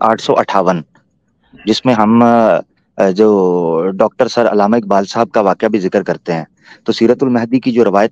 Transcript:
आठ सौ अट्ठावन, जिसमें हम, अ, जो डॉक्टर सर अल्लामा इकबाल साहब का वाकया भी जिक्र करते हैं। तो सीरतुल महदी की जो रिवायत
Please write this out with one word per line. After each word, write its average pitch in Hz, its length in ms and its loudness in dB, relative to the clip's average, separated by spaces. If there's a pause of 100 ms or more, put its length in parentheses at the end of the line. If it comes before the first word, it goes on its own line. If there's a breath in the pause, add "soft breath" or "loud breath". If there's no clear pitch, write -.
आठ 110 180 0
सौ - 120 -2
अट्ठावन, 92 520 -2 (800)
जिसमें 120 280 0
हम, 113 300 2
अ, 113 380 2 (380)
जो 92 920 0
डॉक्टर 110 340 -2
सर 117 180 0
अल्लामा 104 300 2
इकबाल 98 280 0
साहब 117 240 -4
का 113 120 -2
वाकया 101 280 0
भी 107 100 -2
जिक्र 95 240 -2
करते 85 300 -6
हैं। 80 140 -6 (400 loud breath)
तो 113 60 0
सीरतुल 120 360 0
महदी 120 300 -2
की 123 120 -4
जो 117 120 2
रिवायत 101 300 2